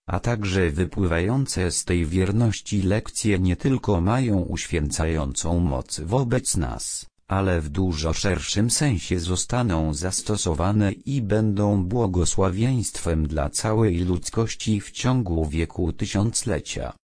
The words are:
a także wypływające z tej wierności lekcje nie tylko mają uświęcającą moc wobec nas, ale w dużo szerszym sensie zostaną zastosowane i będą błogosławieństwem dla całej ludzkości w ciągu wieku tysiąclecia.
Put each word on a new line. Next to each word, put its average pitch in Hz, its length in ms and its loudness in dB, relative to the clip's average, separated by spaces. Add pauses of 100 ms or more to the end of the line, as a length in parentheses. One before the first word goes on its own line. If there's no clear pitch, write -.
a 87 140 -2
także 98 500 0
wypływające 90 1000 0
z - 140 -4
tej 87 220 2
wierności 98 760 2
lekcje 101 560 0
nie 90 180 4
tylko 113 440 2
mają 110 400 2
uświęcającą 80 1200 -2
moc 69 400 -2
wobec 120 560 0
nas, - 500 -4 (220)
ale 95 320 2
w 76 80 -4
dużo 80 440 0
szerszym 101 580 0
sensie 98 500 0
zostaną 87 760 0
zastosowane 95 960 0
i 135 300 -2
będą 104 640 2
błogosławieństwem 95 1400 0
dla 71 240 -2
całej 110 480 2
ludzkości 101 800 0
w - 100 -14
ciągu 95 560 0
wieku 82 460 -2
tysiąclecia. - 1000 -2 (200)